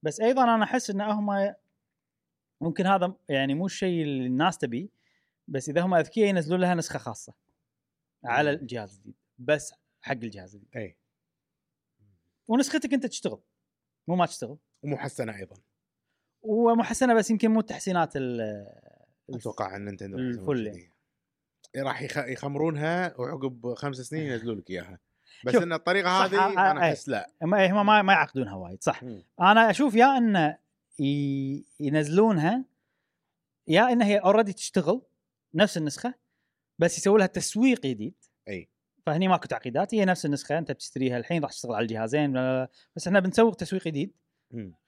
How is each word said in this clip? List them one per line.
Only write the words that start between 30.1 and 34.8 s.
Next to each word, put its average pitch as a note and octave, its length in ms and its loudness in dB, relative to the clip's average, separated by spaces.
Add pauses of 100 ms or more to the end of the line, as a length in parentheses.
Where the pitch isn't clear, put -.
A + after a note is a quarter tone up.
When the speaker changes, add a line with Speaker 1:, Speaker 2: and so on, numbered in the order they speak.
Speaker 1:
إنه G3 400 2 (420)
ي-، C#3 680 -2 (140)
ينزلونها، E3 840 2 (1040)
يا G#3+ 240 4
إنه A#3+ 140 4
هي G3+ 160 2
already G3+ 320 4
تشتغل F3+ 480 -2 (520)